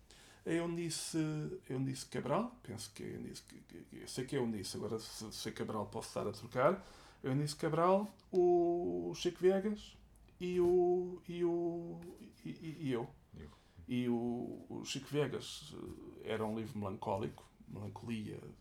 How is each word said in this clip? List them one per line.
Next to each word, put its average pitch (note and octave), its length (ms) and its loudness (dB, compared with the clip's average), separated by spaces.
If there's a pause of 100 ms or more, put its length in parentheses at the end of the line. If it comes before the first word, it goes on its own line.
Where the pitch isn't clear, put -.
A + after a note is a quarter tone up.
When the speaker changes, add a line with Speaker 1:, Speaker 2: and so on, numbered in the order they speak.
(460)
Speaker 1:
a F#3+ 60 -2
Eunice, E3+ 640 0 (520)
Eunice C3+ 360 -2
Cabral, - 480 0 (100)
penso - 300 -10
que - 100 -10
é - 120 -6
Eunice, - 280 -8
que, - 180 -20
que, - 220 -18
que, - 180 -14
eu - 60 -12
sei C3 180 -4
que C#3+ 100 -4
é C3+ 40 2
Eunice, A2+ 360 -2
agora G#2+ 240 -2
se, A2 320 -10
se - 180 -6
é - 20 -2
Cabral G#2+ 340 -4
posso G#2+ 240 -6
estar - 180 -2
a G#2 40 0
trocar, D3+ 540 2 (380)
a - 40 -2
Eunice D3 280 2
Cabral, F3+ 580 4 (180)
o F3 840 4
Chico - 240 -2
Viegas G3 560 4 (440)
e F3+ 200 2
o, F3+ 680 6
e F3 180 0
o, E3+ 540 0 (440)
e, D#3+ 60 -8
e, D#3 320 -8
e C3+ 100 0
eu. A#2+ 180 0 (300)
Speaker 2:
Eu. D2+ 100 -14 (380)
Speaker 1:
E B2 220 2
o, A#2+ 600 0
o A#2 160 -8
Chico C#3 220 -6
Viegas, C#3 680 -2 (520)
eh, - 60 -4
era A2 140 0
um A2 120 -2
livro A2 200 -6
melancólico, G#2 720 -2 (180)
Melancolia, G#2 720 -6 (220)